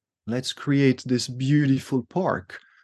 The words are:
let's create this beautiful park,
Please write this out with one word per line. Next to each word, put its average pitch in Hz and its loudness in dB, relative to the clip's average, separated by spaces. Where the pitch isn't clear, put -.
let's 120 -6
create 139 2
this 123 -2
beautiful 135 0
park, - -4